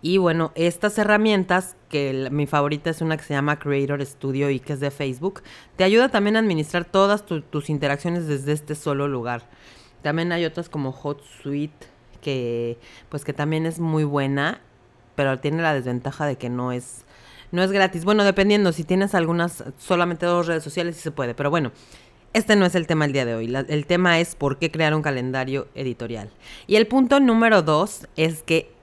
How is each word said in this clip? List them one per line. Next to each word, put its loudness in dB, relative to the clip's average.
Y 2
bueno, 2
estas 0
herramientas, 2
que -2
el, -4
mi 0
favorita 0
es -6
una -2
que -10
se -6
llama 0
Creator -2
Studio -4
y -2
que -8
es -8
de -2
Facebook, -6
te 4
ayuda 6
también 2
a 4
administrar 0
todas 2
tu, -4
tus -6
interacciones -2
desde -2
este -4
solo -4
lugar. -6
También -2
hay -2
otras -6
como -6
Hotsuite, -10
que, -4
pues, -10
que -6
también -2
es -6
muy 0
buena, -2
pero 0
tiene -2
la 2
desventaja -4
de -2
que -8
no -4
es, -10
no 0
es 0
gratis. 0
Bueno, 4
dependiendo, 4
si -4
tienes 0
algunas, -2
solamente 0
dos 2
redes -2
sociales, -6
sí -18
se -6
puede, -6
pero -2
bueno, -2
este 2
no 6
es 2
el 0
tema 2
el -2
día 0
de -2
hoy. -6
La, -2
el -4
tema 2
es -4
por -2
qué -2
crear 0
un 0
calendario -4
editorial. -8
Y 4
el 6
punto 4
número 6
dos 0
es 0
que 0